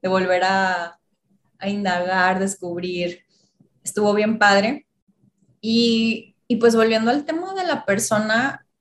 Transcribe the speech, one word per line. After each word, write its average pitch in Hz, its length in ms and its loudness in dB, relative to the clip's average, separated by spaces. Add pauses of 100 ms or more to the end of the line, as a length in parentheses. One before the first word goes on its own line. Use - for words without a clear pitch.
de 185 80 -4
volver 185 360 0
a, 185 540 -2 (600)
a - 100 -8
indagar, 185 680 0
descubrir. 175 840 -6 (640)
Estuvo 208 300 0
bien 214 240 0
padre. 208 480 2 (760)
Y, 226 760 0 (100)
y, 240 100 0
pues, 233 180 4
volviendo 226 360 2
al 294 160 0
tema 349 280 -6
de 381 120 -4
la 285 180 -4
persona, 214 840 -2 (140)